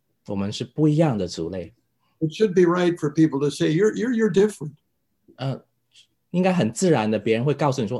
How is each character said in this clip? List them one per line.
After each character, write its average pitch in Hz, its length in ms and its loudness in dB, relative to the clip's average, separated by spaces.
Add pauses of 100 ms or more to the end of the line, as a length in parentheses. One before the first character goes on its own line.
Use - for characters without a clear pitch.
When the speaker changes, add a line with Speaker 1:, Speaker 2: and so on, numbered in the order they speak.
(280)
Speaker 1:
我 104 80 -6
们 98 160 -4
是 120 140 -8
不 151 220 0
一 151 100 2
样 151 200 2
的 95 100 -2
族 82 220 -8
类。 90 240 -10 (460)
Speaker 2:
It 156 120 -2
should 208 220 0
be 180 100 6
right 175 340 2
for 147 160 -4
people 151 260 2
to 147 100 0
say, 165 200 -2
"You're, 196 240 2
you're, 220 200 -4
you're 220 180 2
different." 190 420 0 (640)
Speaker 1:
呃， 131 260 -6 (680)
应 180 120 0
该 190 80 2
很 135 220 0
自 190 160 0
然 113 200 2
的， 110 80 0
别 110 180 0
人 120 100 -2
会 147 80 0
告 143 180 0
诉 131 100 -4
你 107 60 -2
说 90 120 -6